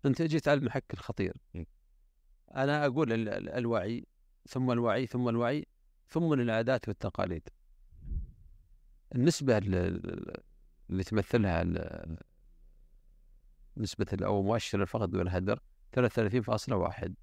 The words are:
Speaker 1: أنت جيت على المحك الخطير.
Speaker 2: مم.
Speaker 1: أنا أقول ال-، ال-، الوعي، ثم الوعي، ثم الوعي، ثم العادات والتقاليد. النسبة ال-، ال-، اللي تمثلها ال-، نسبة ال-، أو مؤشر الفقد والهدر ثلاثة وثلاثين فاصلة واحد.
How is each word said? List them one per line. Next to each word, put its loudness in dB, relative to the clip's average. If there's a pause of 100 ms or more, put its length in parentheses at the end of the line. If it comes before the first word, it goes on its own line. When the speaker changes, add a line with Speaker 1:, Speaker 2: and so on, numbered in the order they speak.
Speaker 1:
أنت 2
جيت 0
على 4
المحك -2
الخطير. -4 (200)
Speaker 2:
مم. -8 (880)
Speaker 1:
أنا 2
أقول 2
ال-، 0
ال-، -6
الوعي، -2 (420)
ثم 0
الوعي، 2
ثم 0
الوعي، 0 (420)
ثم 2
العادات 2
والتقاليد. -4 (1700)
النسبة 4
ال-، 2
ال-، -2 (480)
اللي -2
تمثلها 2
ال-، -4 (1600)
نسبة -4
ال-، -2
أو 2
مؤشر 0
الفقد -2
والهدر 0 (320)
ثلاثة 2
وثلاثين 2
فاصلة -2
واحد. -2